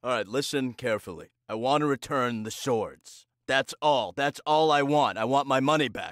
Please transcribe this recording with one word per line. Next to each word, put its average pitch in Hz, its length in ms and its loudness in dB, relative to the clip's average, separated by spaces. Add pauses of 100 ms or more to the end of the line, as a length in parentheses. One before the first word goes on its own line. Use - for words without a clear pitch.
All 120 80 -4
right, 110 160 0
listen 131 460 -2
carefully. 104 560 -6 (200)
I 110 60 -6
want 127 260 0
to 151 60 0
return 123 560 -2
the 110 80 -8
swords. 104 760 -6 (220)
That's 135 340 0
all. 131 340 2
That's 139 300 -2
all 156 260 4
I 143 120 4
want. 139 340 2
I 110 80 -2
want 139 220 2
my 135 120 2
money 147 280 2
back. 98 240 -8